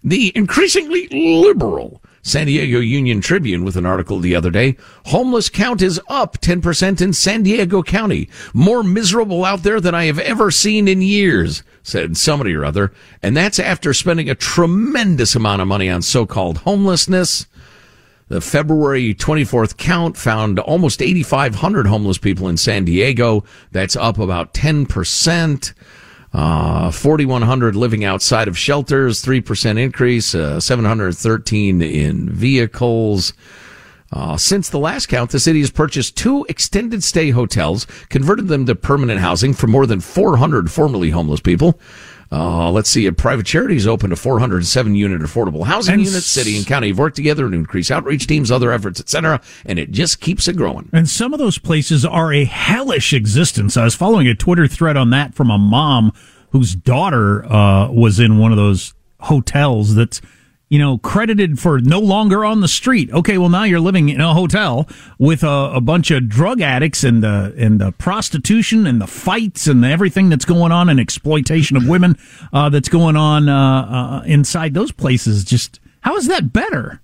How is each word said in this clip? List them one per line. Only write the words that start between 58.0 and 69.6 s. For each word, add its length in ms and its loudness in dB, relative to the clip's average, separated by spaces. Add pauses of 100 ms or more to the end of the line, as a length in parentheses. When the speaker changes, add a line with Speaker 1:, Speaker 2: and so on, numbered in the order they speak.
Speaker 2:
in 200 6
one 120 6
of 60 4
those 380 0 (240)
hotels 760 0
that's, 260 2 (500)
you 100 4
know, 180 2
credited 600 0
for 200 2
no 200 4
longer 460 2
on 160 0
the 60 2
street. 440 0
Okay, 260 2
well, 120 2
now 140 2
you're 160 2
living 300 2
in 120 -2
a 120 2
hotel 540 0 (320)
with 240 2
a, 320 0
a 60 0
bunch 300 2
of 180 0
drug 320 0
addicts 420 -2
and 180 4
the, 360 0
and 220 4
the 120 0
prostitution 960 0
and 140 2
the 60 -4
fights 600 -4